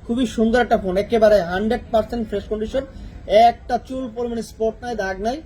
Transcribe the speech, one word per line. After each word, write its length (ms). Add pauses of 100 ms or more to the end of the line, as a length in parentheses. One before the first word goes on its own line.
খুবই 180
সুন্দর 340
একটা 180
ফোন, 200
একেবারে 440
হান্ড্রেড 400 (100)
পার্সেন্ট 360
ফ্রেশ 160
কন্ডিশন, 380 (460)
একটা 580
চুল 300
পরিমাণে 260
স্পট 420
নাই, 120
দাগ 260
নাই 240